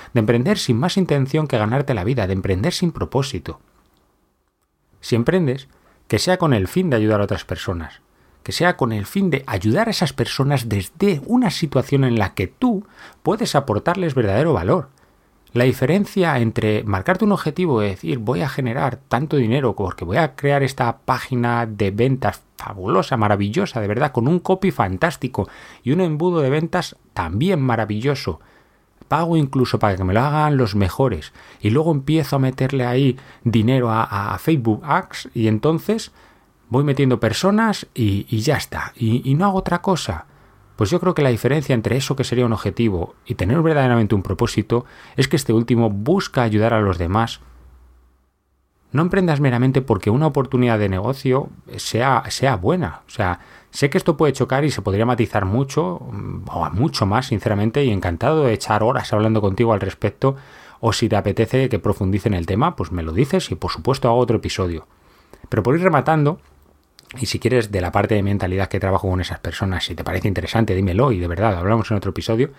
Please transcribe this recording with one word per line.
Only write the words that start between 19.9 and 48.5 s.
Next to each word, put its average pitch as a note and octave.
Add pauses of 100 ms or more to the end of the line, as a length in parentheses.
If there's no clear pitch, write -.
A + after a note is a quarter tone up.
voy F2+
a D3+
crear C#3+
esta C3
página A#2+
de G#2
ventas A#2+ (140)
fabulosa, A2
maravillosa, G#2+
de G2+
verdad, C3
con A#2+
un F3
copy F#3
fantástico G#2+ (340)
y A#2+
un F3+
embudo E3+
de C3
ventas D#3+ (180)
también A2+
maravilloso. A2+ (680)
Pago E3
incluso C3+
para G2+
que F#2+
me F#2
lo A2
hagan D3
los G#2+
mejores G2+ (280)
y G#2
luego D#3
empiezo D3
a -
meterle C3
ahí C3 (240)
dinero A#2
a, A2
a F#2+
Facebook A2+
Ads -
y A2+
entonces D#3+ (560)
voy C3
metiendo C3+
personas G#3
y, G2
y G#2+
ya C3+
está, -
y, A#2+
y C3+
no F3
hago F#3+
otra F3
cosa". B2 (500)
Pues G#2
yo E3
creo F3+
que D#3
la C#3+
diferencia C3
entre A2+
eso C3+
que C3
sería B2
un A#2
objetivo G2+ (120)
y -
tener A2+
verdaderamente B2+
un G2
propósito A2+ (280)
es C3+
que -
este C3+
último A#2
busca B2+
ayudar A2
a A2
los G2
demás. F#2 (1500)